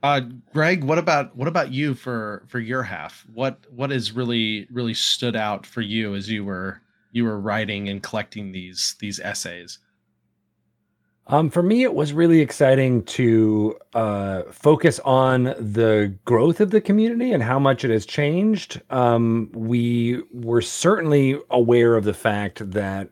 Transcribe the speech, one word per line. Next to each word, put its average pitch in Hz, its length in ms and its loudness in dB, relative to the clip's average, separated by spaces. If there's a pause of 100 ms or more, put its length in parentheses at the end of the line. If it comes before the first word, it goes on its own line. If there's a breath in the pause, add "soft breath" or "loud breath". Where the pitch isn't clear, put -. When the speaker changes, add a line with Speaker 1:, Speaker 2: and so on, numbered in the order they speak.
Speaker 1:
Uh, 143 180 2 (320)
Greg, 156 320 0
what 156 140 2
about, 160 380 0
what 131 120 -4
about 165 240 -2
you 139 220 -2
for, 110 520 -10
for 123 140 -8
your 123 220 -6
half? 87 500 -12
What, 127 400 -6
what 131 180 -6
has 113 220 -4
really, 113 580 -4
really 120 240 -6
stood - 420 -2
out 104 280 -4
for - 160 -12
you 107 340 -4
as 98 140 -8
you 107 160 -6
were, 95 380 -8 (300)
you 117 120 0
were 107 160 -4
writing 104 480 -4
and 98 140 -8
collecting 104 500 -10
these, 92 480 -8
these 101 200 -8
essays? 87 580 -12 (1500)
Speaker 2:
Um, 151 220 2
for 175 100 0
me, 214 220 2
it 254 120 0
was 151 180 -2
really 165 280 6
exciting 131 640 2
to, 110 720 2 (180)
uh, 101 480 -2 (100)
focus 151 520 2
on 131 400 4 (140)
the 107 560 2 (100)
growth 123 360 2
of 208 100 2
the 214 100 4
community 233 520 0
and 151 100 2
how 123 160 0
much 135 260 2
it 127 60 0
has 110 160 0
changed. 175 760 -2 (100)
Um, 117 640 2
we 120 800 -2
were 120 320 0
certainly 147 720 2 (140)
aware 120 460 6
of 107 80 2
the 101 100 0
fact 104 560 -4
that 98 420 -4